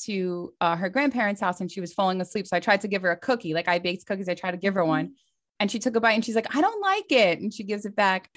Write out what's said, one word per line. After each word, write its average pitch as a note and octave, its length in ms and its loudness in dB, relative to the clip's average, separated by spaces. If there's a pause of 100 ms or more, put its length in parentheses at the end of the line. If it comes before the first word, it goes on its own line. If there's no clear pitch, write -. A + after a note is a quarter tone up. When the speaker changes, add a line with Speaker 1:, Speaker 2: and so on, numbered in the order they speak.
Speaker 1:
to, F3+ 540 -4
uh, E3+ 160 2
her F3+ 140 -2
grandparents' A#3+ 540 0
house F#3 180 -2
and F3+ 100 -4
she G3 120 -8
was F3 100 -8
falling F#3 300 0
asleep. F#3+ 240 -6
So F#3 100 -2
I F3 40 2
tried G3 200 4
to G#3+ 80 -6
give F#3+ 140 -2
her F3+ 80 2
a F3 80 -2
cookie. A#3+ 340 -2
Like, E3+ 160 -2
I F3 100 2
baked F3+ 280 -4
cookies. F#3+ 240 -4
I F3 40 0
tried F3+ 180 -4
to F3+ 40 -6
give G3 160 0
her F#3 140 2
one. D#3 220 2
Speaker 2:
Mm-hmm. - 60 -16 (460)
Speaker 1:
And G#3 100 0
she A3+ 100 -4
took A3+ 160 -2
a A3+ 40 4
bite A3 120 4
and A3+ 120 2
she's A3+ 100 -6
like, A3 220 0
"I D4 60 4
don't G#4+ 180 2
like G4+ 320 0
it." G3+ 280 4
And G#3 120 -4
she G#3+ 120 -12
gives G#3 200 -4
it G3+ 100 -10
back. F#3+ 420 2